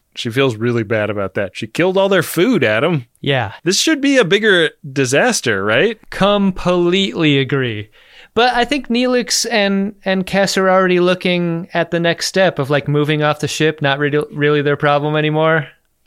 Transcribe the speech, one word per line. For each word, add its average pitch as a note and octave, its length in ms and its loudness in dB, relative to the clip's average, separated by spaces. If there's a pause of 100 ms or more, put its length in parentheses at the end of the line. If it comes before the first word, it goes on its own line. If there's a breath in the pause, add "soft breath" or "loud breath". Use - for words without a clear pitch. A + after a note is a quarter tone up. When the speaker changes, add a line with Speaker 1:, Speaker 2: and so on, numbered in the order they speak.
(140)
Speaker 1:
she - 160 -8
feels C3 260 0
really A#2 280 -2
bad G#2 260 -2
about G2+ 240 -6
that. G2+ 220 -6
She A2+ 100 -10
killed F#3 320 0
all G3 100 2
their F#3+ 140 2
food, F#3 400 0
Adam. B2 440 0 (140)
Speaker 2:
Yeah. C3 320 -2 (120)
Speaker 1:
This F3 160 0
should D#4 200 0
be C#4 160 2
a A#3+ 80 4
bigger F#3 460 2 (220)
disaster, C3 720 0
right? D3 340 2 (120)
Speaker 2:
Completely F#3 1300 0
agree. B2 520 -4 (440 loud breath)
But A#3+ 200 2
I A#3+ 100 0
think C#4 240 -4
Neelix A#3+ 640 0
and, G3+ 540 0
and F#3+ 200 0
Kes F#3+ 320 0
are F#3+ 140 2
already F#3 300 4
looking F3 760 -2
at E3 160 -2
the E3+ 100 -2
next E3+ 280 -2
step F#3+ 320 0
of, C3 100 -2
like, C#3+ 160 0
moving D3 380 0
off D3+ 160 0
the D3 80 -4
ship, D#3 340 -2
not C#3 160 0
really, D3 320 0
really D3 320 0
their C#3+ 140 0
problem D3 400 0
anymore. D3+ 560 0
Speaker 1:
<laughs> - 40 -20 (300)